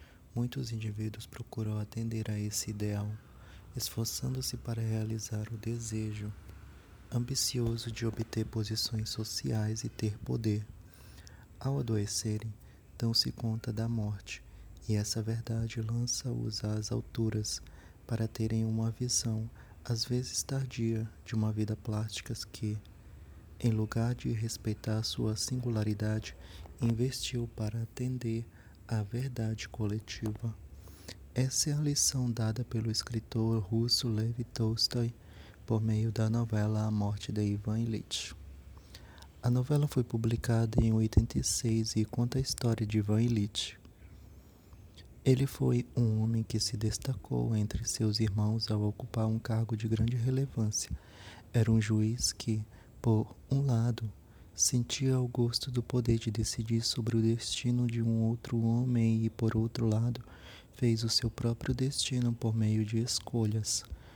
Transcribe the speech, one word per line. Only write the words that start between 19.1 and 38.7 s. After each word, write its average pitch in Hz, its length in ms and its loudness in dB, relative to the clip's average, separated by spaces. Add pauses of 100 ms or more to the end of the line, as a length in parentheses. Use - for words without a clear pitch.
às 117 220 -2
vezes 123 400 -2
tardia, 113 640 -2 (140)
de - 100 -8
uma 107 200 2
vida 107 240 0
plástica 110 560 -4 (180)
que, 107 260 -4 (840)
em 120 100 4
lugar 113 420 0
de 120 200 -4
respeitar 110 720 -2
sua 110 340 -2
singularidade, 110 1000 -2 (460)
investiu 120 720 0
para 110 280 -4
atender 120 600 -4 (400)
à 110 160 0
verdade 113 680 -4
coletiva. 107 840 -4 (800)
Essa 131 360 0
é 143 40 0
a 147 60 0
lição 139 500 2
dada 110 360 0
pelo 113 260 0
escritor 113 720 0
russo 117 460 2
Lev 113 280 0 (160)
Tolstói 117 600 0 (520)
por 110 160 2
meio 110 300 2
da 110 180 2
novela 107 540 2
A 110 80 2
Morte 104 400 0
de 104 100 0
Ivan 104 380 0
Ilitch. - 540 -4 (1080)